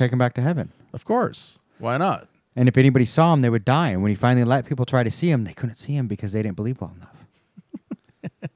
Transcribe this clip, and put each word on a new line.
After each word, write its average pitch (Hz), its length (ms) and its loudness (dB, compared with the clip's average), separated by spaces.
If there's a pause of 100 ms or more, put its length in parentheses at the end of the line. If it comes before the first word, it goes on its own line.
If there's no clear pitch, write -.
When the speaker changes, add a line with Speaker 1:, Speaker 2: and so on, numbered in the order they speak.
Speaker 1:
taken 123 140 0
back 123 160 0
to 123 80 -4
heaven. 139 300 -4 (200)
Speaker 2:
Of - 120 -16
course. - 560 -6 (180)
Why 117 180 -4
not? 160 300 -2 (300)
Speaker 1:
And 127 120 4
if 120 80 2
anybody 131 280 6
saw 160 300 4
'em, 143 80 4
they 120 80 2
would 113 140 0
die. 143 260 2
And 92 120 -2
when 104 80 2
he 98 60 -2
finally 123 280 4
let 123 220 0
people 127 180 -4
try 127 200 0
to 110 80 -2
see 175 180 -2
'em, 123 140 2
they 87 100 -8
couldn't 113 220 -8
see 143 200 -6
'em 127 120 -2
because 101 240 -8
they 107 100 -2
didn't 101 140 -6
believe 117 240 -6
well 90 160 -10
enough. - 1400 -20 (220)